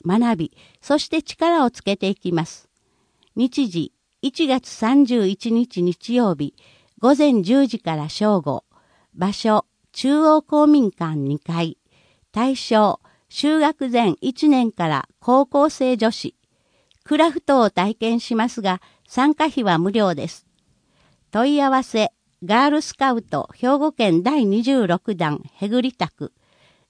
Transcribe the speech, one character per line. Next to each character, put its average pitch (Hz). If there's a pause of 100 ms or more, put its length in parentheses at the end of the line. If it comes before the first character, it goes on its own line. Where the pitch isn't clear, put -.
学 226
び、 160 (300)
そ 285
し -
て 311
力 330
を 233
つ -
け 196
て 190
い 202
き -
ま 165
す。 - (640)
日 254
時、 165 (280)
一 285
月 262
三 269
十 233
一 202
日 233
日 180
曜 226
日、 143 (460)
午 262
前 269
十 262
時 220
か 160
ら 151
正 208
午。 135 (500)
場 185
所、 214 (280)
中 285
央 311
公 302
民 285
館 160
二 143
階。 165 (520)
対 262
象、 214 (280)
就 302
学 294
前 233
一 269
年 254
か 175
ら 147 (100)
高 262
校 294
生 254
女 220
子。 - (680)
ク -
ラ 311
フ 320
ト 269
を 208
体 202
験 233
し -
ま 226
す 233
が、 190 (280)
参 285
加 302
費 262
は 175
無 175
料 202
で 143
す。 - (840)
問 254
い 294
合 277
わ 262
せ、 214 (320)
ガ 220
ー 294
ル 302
ス -
カ 262
ウ 233
ト -
兵 262
庫 302
県 180
第 269
二 202
十 233
六 175
弾 156 (120)
へ 202
ぐ 240
り 247
宅。 - (580)